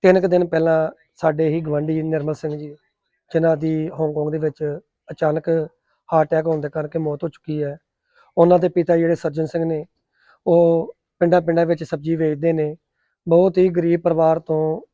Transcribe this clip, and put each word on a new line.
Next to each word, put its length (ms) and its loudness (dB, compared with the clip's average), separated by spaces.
ਤਿੰਨ 180 6
ਕੁ 80 -2
ਦਿਨ 180 2
ਪਹਿਲਾਂ 440 0
ਸਾਡੇ 320 0
ਹੀ 120 -2
ਗੁਆਂਢੀ 420 -2
ਨਿਰਮਲ 320 -4
ਸਿੰਘ 240 -8
ਜੀ, 180 -16
ਜਿਨ੍ਹਾਂ 240 2
ਦੀ 340 -4
ਹਾਂਗਕਾਂਗ 320 -4
ਦੇ 60 -4
ਵਿੱਚ 420 -6
ਅਚਾਨਕ 580 -2
ਹਾਰਟ 160 2
ਅਟੈਕ 180 0
ਹੋਣ 140 -2
ਦੇ 80 -8
ਕਰਕੇ 300 -6
ਮੌਤ 260 -6
ਹੋ 40 -4
ਚੁੱਕੀ 340 -8
ਹੈ। 140 -8
ਉਹਨਾਂ 200 6
ਦੇ 100 2
ਪਿਤਾ 280 2
ਜਿਹੜੇ 180 2
ਸੱਜਣ 320 -4
ਸਿੰਘ 180 -4
ਨੇ, 220 -4
ਉਹ 500 2
ਪਿੰਡਾਂ 220 4
ਪਿੰਡਾਂ 260 0
ਵਿੱਚ 180 -2
ਸਬਜ਼ੀ 320 -4
ਵੇਚਦੇ 360 0
ਨੇ, 240 -2
ਬਹੁਤ 300 4
ਹੀ 100 4
ਗਰੀਬ 320 0
ਪਰਿਵਾਰ 380 2
ਤੋਂ 420 -2